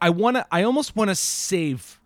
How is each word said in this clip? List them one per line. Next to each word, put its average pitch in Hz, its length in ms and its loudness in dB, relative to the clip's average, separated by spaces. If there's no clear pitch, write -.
I 175 100 4
wanna, 226 420 2
I 170 100 2
almost 262 320 0
wanna 208 200 2
save - 920 -4